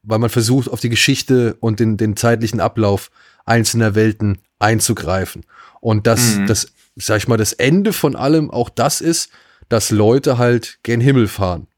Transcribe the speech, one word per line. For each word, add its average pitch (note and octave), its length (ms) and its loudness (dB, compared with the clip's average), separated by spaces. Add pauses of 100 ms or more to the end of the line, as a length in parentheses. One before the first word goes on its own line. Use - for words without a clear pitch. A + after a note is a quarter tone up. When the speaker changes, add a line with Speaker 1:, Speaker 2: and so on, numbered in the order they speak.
Speaker 1:
weil A2 160 -2
man A#2 120 0
versucht, B2 400 0
auf A#2 100 -6
die B2 80 -4
Geschichte B2 720 0
und A2 200 -2
den, A2 180 0
den G#2+ 180 -2
zeitlichen A2+ 440 -2
Ablauf G2+ 500 0 (340)
einzelner A2+ 500 0
Welten G#2+ 440 0 (200)
einzugreifen. F#2+ 880 -2 (360)
Und A2 260 0
dass A2+ 320 2
Speaker 2:
Mhm. G2 80 0
Speaker 1:
das, G#2+ 220 -2 (280)
sag G#2+ 220 -2
ich - 100 -4
mal, A#2 80 2
das G#2+ 160 -2
Ende F#3+ 400 2
von - 240 -2
allem D3+ 340 0
auch - 200 -4
das - 320 -2
ist, E3 280 -4 (380)
dass A2+ 220 0
Leute A#2+ 480 2
halt A#2+ 440 0
gen A#2 200 -2
Himmel B2+ 260 4
fahren. F2+ 380 -4 (120)